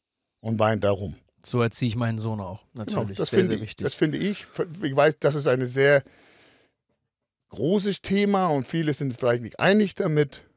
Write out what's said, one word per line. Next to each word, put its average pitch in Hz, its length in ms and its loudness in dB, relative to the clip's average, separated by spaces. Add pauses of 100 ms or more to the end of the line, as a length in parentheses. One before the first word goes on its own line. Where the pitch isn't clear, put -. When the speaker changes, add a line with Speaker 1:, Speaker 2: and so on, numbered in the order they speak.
(400)
Speaker 1:
und 110 180 -4
weint 107 260 2
da 101 60 4
rum. 95 240 -4 (320)
Speaker 2:
So 120 160 0
erziehe 117 260 -2
ich 107 80 -4
meinen 113 220 -2
Sohn 110 220 -6
auch, 95 240 -12 (100)
Speaker 1:
Genau, 110 100 -10
Speaker 2:
natürlich. 113 340 -6
Speaker 1:
das 175 120 -2
Speaker 2:
Sehr, - 80 2
Speaker 1:
finde 180 160 2
Speaker 2:
sehr - 20 -4
Speaker 1:
ich, 101 60 -6
Speaker 2:
wichtig. 104 220 -12
Speaker 1:
das 143 100 -4
finde 151 240 0
ich, - 280 -4 (360)
ich 135 140 -4
weiß, 147 240 4
das 147 160 2
ist 143 100 -2
ein 131 180 2
sehr 135 380 4 (1500)
großes 190 520 -2
Thema 196 460 2
und 139 180 0
viele 160 280 -2
sind 135 240 -6
vielleicht 123 240 0
nicht 110 160 -12
einig 196 360 4
damit, 151 480 0 (140)